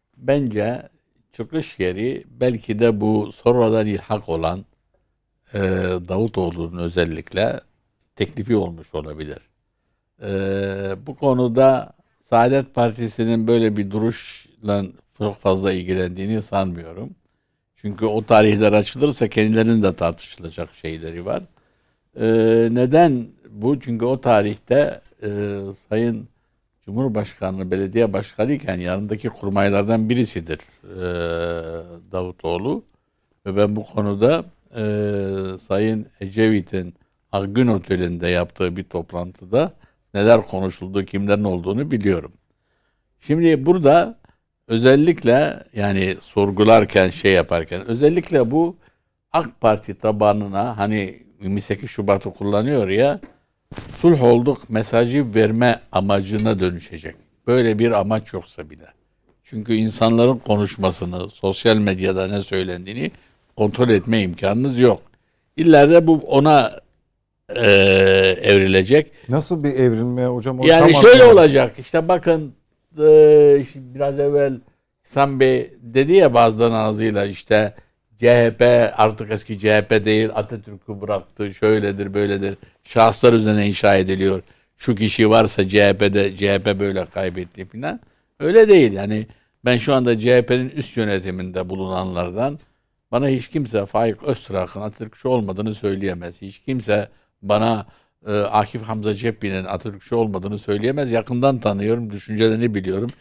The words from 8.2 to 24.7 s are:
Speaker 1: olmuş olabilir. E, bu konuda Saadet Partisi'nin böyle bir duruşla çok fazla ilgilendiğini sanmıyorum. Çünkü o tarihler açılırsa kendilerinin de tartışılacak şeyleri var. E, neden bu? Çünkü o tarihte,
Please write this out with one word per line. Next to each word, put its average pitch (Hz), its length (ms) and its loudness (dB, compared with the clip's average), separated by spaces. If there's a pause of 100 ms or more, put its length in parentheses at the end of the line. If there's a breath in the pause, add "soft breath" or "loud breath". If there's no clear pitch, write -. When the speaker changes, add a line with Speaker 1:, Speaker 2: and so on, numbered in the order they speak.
Speaker 1:
olmuş 87 400 -6
olabilir. 76 420 -12 (840)
E, 107 40 -12 (800)
bu 139 80 -16
konuda 131 760 0 (360)
Saadet 127 460 2
Partisi'nin 113 720 -2
böyle 113 300 2
bir 101 140 -6
duruşla 107 920 -6 (340)
çok 104 180 -6
fazla 95 360 0
ilgilendiğini 92 680 -4
sanmıyorum. 92 680 -8 (680)
Çünkü 104 300 -10
o 107 200 -4
tarihler 107 480 4
açılırsa 123 540 -2
kendilerinin 110 560 0
de 92 120 0
tartışılacak 85 760 -10 (120)
şeyleri 82 440 -12
var. 131 180 -8 (760)
E, 117 60 -4 (500)
neden 127 520 2 (220)
bu? 113 300 -4
Çünkü 117 260 -6
o 131 160 -4
tarihte, 117 800 0 (220)